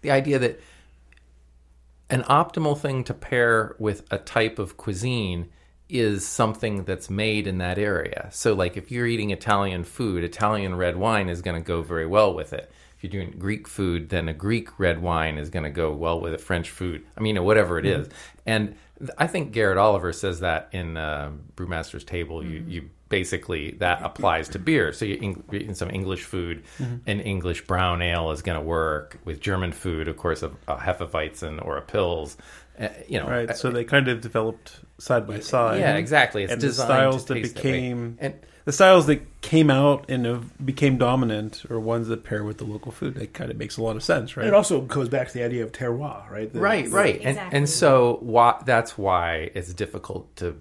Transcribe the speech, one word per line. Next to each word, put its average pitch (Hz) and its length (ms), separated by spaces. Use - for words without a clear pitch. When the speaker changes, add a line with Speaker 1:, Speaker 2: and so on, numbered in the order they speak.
Speaker 1:
the 143 80
idea 135 300
that 117 200
an 127 140
optimal 147 540
thing 131 260
to 127 100
pair 117 640
with 104 320
a 101 80
type - 400
of 92 180
cuisine 98 720
is 107 380
something 107 580
that's 92 260
made 107 360
in 92 120
that 90 200
area. 95 540
So, 113 220
like, 92 220
if - 140
you're 120 160
eating 107 240
Italian 98 540
food, 90 400
Italian 101 520
red 87 200
wine 101 320
is 85 140
gonna 85 180
go 82 220
very 80 240
well 98 280
with 78 200
it. - 160
If - 80
you're 95 200
doing 85 140
Greek 98 300
food, 87 400
then 82 200
a 80 60
Greek 104 440
red 85 240
wine 80 360
is 76 120
gonna 78 200
go 78 220
well 82 280
with 85 120
it, - 80
French 85 300
food, 87 340
I - 40
mean, 107 240
whatever 95 340
it 78 60
Speaker 2:
Mm-hmm. 85 180
Speaker 1:
is. - 60
And 107 280
th-, 131 200
I 160 80
think 151 260
Garrett 104 240
Oliver 95 380
says 90 260
that 85 320
in, 82 240
uh, 76 340
Brewmaster's 85 500
Table. 82 380
You, 82 180
Speaker 3:
Mm-hmm. 82 100
Speaker 1:
you 80 200
basically, 92 600
that 90 300
applies 82 460
to - 100
beer. 98 340
So - 120
you 98 160
Eng-, - 300
you're 101 100
eating 104 140
some 90 160
English 95 340
food, 85 400
Speaker 2:
Mm-hmm. 123 300
Speaker 1:
an 104 120
English 90 460
brown 90 340
ale 85 320
is 76 80
gonna 82 220
work. 80 640
With 76 140
German 92 320
food, 80 360
of 76 80
course, 82 260
a, 73 80
a 73 100
Hefeweizen 78 880
or 73 120
a 73 60
Pils. 85 560
Uh, 107 80
you 123 140
know, 143 80
Speaker 2:
Right, 120 220
Speaker 1:
uh, - 20
Speaker 2:
so 127 180
they 120 140
kind 135 240
of 117 120
developed 113 600
side 113 300
by 104 100
side. 113 400
Speaker 1:
Yeah, 147 160
exactly. 117 480
It's 95 120
Speaker 2:
And 117 60
the 139 60
Speaker 1:
designed 127 220
Speaker 2:
styles 131 380
Speaker 1:
to 131 80
Speaker 2:
that 117 60
Speaker 1:
taste 113 140
that - 100
way. 135 80
Speaker 2:
became, 120 480
Speaker 1:
And 143 140
Speaker 2:
the 143 80
styles 185 340
that - 360
came 160 280
out 135 400
and 123 160
have 120 400
became 135 320
dominant 113 720
are 113 80
ones 113 300
that 113 160
pair 104 180
with 107 160
the 113 60
local 107 260
food. - 240
That 110 180
kind 127 200
of - 60
makes - 180
a 113 60
lot 113 120
of 110 80
sense, 139 340
right? 117 120
Speaker 4:
It 202 60
also 190 260
goes 131 280
back 127 200
to - 60
the 123 100
idea 120 180
of 110 80
terroir, 123 580
right? 110 240
The 170 60
Speaker 1:
Right, 196 320
right. 180 300
And, - 80
Speaker 3:
Exactly. 139 300
Speaker 1:
and 143 100
so 127 540
why, 117 420
that's 120 340
why 87 560
it's 87 180
difficult 92 640
to 87 240